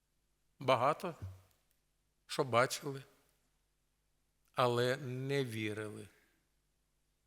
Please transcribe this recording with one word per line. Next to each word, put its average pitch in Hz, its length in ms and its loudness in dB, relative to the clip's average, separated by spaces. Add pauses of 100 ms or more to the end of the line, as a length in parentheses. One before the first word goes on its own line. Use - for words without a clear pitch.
(580)
Багато 135 560 2 (1120)
що - 180 -2
бачили, 131 580 2 (1500)
але 123 420 2
не 135 480 -4
вірили. 107 640 -6 (1200)